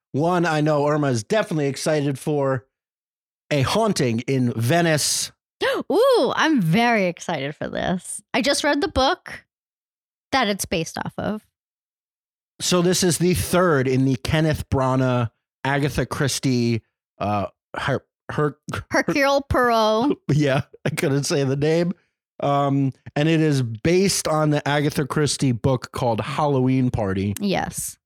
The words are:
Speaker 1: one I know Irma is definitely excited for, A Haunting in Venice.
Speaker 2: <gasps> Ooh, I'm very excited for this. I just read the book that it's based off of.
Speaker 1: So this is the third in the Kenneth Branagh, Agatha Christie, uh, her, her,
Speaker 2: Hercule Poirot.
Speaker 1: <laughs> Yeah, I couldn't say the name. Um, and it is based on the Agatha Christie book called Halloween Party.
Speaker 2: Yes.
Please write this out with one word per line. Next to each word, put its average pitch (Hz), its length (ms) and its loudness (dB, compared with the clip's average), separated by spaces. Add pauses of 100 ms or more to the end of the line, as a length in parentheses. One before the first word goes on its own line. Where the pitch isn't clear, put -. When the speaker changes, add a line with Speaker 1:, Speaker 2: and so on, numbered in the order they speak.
(140)
Speaker 1:
one 170 320 2
I 156 160 2
know 151 260 2
Irma 147 200 2
is 117 160 0
definitely 175 440 0
excited 143 500 -2
for, 135 480 -2 (840)
A 147 100 2
Haunting 143 600 0
in 127 320 0
Venice. 156 760 0 (300)
Speaker 2:
<gasps> 427 300 -2
Ooh, 403 440 4
I'm 285 260 2
very 208 440 2
excited 156 500 -4
for - 120 -8
this. - 540 -6 (120)
I 247 80 0
just 277 220 0
read 285 180 0
the 330 60 0
book - 580 -2 (840)
that 262 160 2
it's 202 180 -4
based 165 320 -6
off - 200 -8
of. 214 280 -6 (1160)
Speaker 1:
So 180 200 2
this 175 220 2
is 175 140 2
the 175 160 2
third 151 540 2
in 131 180 2
the 135 100 2
Kenneth 156 540 -2
Branagh, 131 600 0 (360)
Agatha 139 400 0
Christie, 120 760 0 (380)
uh, 101 280 -2 (280)
her, - 280 -4 (280)
her, 147 260 -2 (340)
Speaker 2:
Hercule 277 580 0
Poirot. 233 720 2
Speaker 1:
<laughs> - 80 -4
Yeah, 139 300 2 (240)
I - 60 -2
couldn't 143 340 0
say 147 180 0
the 135 140 0
name. 160 340 0 (480)
Um, 139 520 0 (240)
and 151 140 2
it 165 100 4
is 151 220 2
based 165 680 0
on 156 240 2
the 147 160 0
Agatha 143 380 0
Christie 143 460 0
book 123 400 -2
called 113 300 -2
Halloween 131 680 0
Party. 98 500 -2
Speaker 2:
Yes. - 680 -4